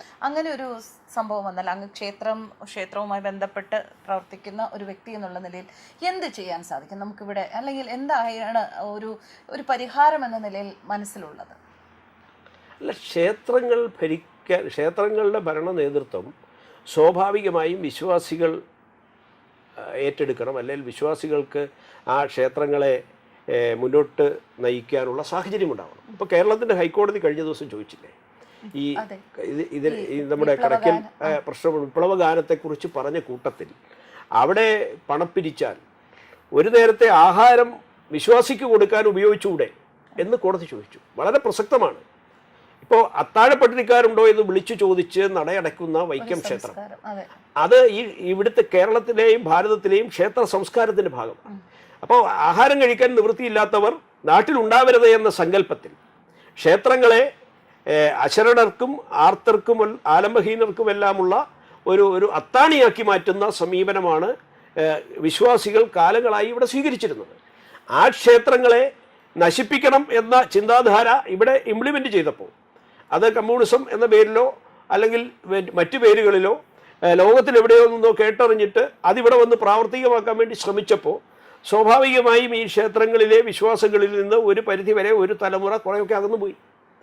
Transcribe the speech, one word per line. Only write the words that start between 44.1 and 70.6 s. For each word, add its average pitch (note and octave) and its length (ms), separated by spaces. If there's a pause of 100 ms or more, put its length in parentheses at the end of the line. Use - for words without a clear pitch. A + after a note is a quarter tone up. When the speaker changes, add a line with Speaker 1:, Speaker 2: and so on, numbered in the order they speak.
Speaker 2:
എന്ന് G#3+ 160
വിളിച്ചു F#3+ 320
ചോദിച്ച് F#3 460
നടയടയ്ക്കുന്ന E3+ 800
വൈക്കം E3 280
Speaker 1:
ഒരു F3+ 80
Speaker 2:
ക്ഷേത്രം, F#3+ 260
Speaker 1:
സംസ്കാരം, G#3 440
അതെ. G3+ 220 (300)
Speaker 2:
അത് B3 300
ഈ G#3+ 160 (140)
ഇവിടുത്തെ G3+ 480 (100)
കേരളത്തിലെയും A3+ 720
ഭാരതത്തിലെയും G3+ 640
ക്ഷേത്ര G#3+ 360
സംസ്കാരത്തിന്റെ G3 640
ഭാഗമാണ്. B2 420
Speaker 1:
ഉം. - 260 (240)
Speaker 2:
അപ്പോ A#3 240
ആഹാരം A#3+ 560
കഴിക്കാൻ B3 320
നിവൃത്തിയില്ലാത്തവർ G#3+ 800 (320)
നാട്ടിലുണ്ടാവരുത് A#3 840
എന്ന A3 240
സങ്കല്പത്തിൽ F3+ 600 (680)
ക്ഷേത്രങ്ങളെ, A#3+ 760 (540)
ഏ, D3+ 200
അശരണർക്കും A#3 920 (120)
ആർത്തർക്കും G#3+ 720
ഉൽ-, G#3+ 240
ആലംബഹീനർക്കുമെല്ലാമുള്ള G3+ 1400 (360)
ഒരു, F#3+ 160
ഒരു G3 320
അത്താണിയാക്കി B3+ 680
മാറ്റുന്ന G3 480
സമീപനമാണ്, F#3 840 (420)
ഏ, D#3 220 (180)
വിശ്വാസികൾ A3 680 (100)
കാലങ്ങളായി G#3 500
ഇവിടെ A#3+ 200
സ്വീകരിച്ചിരുന്നത്. A#3+ 600 (640)
ആ D3+ 180
ക്ഷേത്രങ്ങളെ A#3+ 840 (440)
നശിപ്പിക്കണം C4 760
എന്ന A#3 300
ചിന്താധാര A#3 840